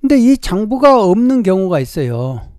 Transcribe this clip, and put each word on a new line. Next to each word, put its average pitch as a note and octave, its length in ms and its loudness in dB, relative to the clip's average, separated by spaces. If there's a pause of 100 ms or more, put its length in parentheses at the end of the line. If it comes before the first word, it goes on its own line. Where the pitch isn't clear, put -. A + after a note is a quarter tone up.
근데 C#4 180 2
이 B3+ 200 4
장부가 A#3+ 640 0
없는 A#3+ 380 0
경우가 F#3+ 380 0
있어요. B2 680 -6 (100)